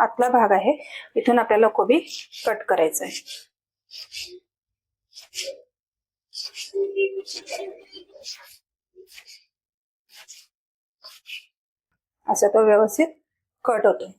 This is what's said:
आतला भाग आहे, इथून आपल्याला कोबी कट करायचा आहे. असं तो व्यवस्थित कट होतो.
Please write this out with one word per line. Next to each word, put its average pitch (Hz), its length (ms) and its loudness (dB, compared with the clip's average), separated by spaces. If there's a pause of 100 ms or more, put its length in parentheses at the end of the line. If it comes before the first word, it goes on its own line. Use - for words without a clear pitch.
आतला 247 260 0
भाग 226 220 4
आहे, 202 240 2 (400)
इथून 240 240 2
आपल्याला 220 280 4 (100)
कोबी 220 220 4 (460)
कट 214 240 -4
करायचा 165 360 0
आहे. - 160 -12 (4000)
असं - 200 2
तो 220 180 4
व्यवस्थित 214 420 4 (580)
कट 226 200 0
होतो. - 340 0